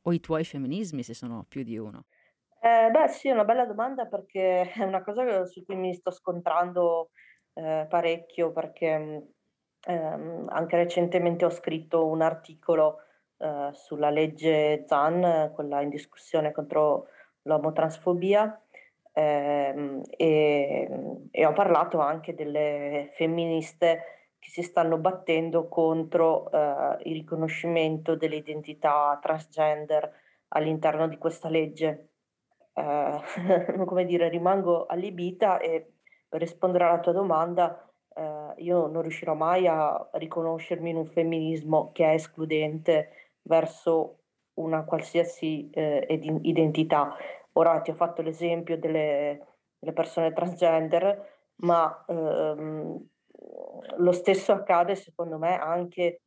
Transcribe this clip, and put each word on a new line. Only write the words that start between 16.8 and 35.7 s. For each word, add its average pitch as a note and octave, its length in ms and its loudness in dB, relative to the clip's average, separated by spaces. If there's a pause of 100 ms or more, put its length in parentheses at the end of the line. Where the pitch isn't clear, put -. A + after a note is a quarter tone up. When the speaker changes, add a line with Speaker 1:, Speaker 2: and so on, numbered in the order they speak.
Speaker 2:
l'omotransfobia, F3 1160 0 (520)
ehm, C#3+ 880 0 (140)
e, D3 720 4 (420)
e - 160 4
ho D3+ 60 4
parlato E3+ 460 4
anche D#3 360 -2
delle D3 800 -2
femministe E3 1160 -2 (100)
che - 100 -20
si F3 120 -8
stanno E3 360 0
battendo E3 680 0
contro, E3 840 2
eh, C#3+ 540 0
il D#3+ 100 -6
riconoscimento D#3+ 1000 -2
dell'identità D3+ 1080 -2
transgender D3+ 880 -2 (360)
all'interno D#3 600 0
di D#3 100 -8
questa E3 300 -4
legge. D#3 600 -2 (640)
Eh, D3 500 -2
<laughs> F#3 640 0
come F3+ 180 0
dire, E3+ 240 2
rimango E3+ 580 0
allibita F3+ 720 -2
e E3 340 -4 (360)